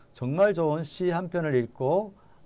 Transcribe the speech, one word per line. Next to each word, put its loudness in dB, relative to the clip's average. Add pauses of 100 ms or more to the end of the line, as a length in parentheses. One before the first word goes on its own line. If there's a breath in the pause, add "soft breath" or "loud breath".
(140 soft breath)
정말 2
좋은 0
시 -4
한 -2
편을 -2
읽고 0 (320 soft breath)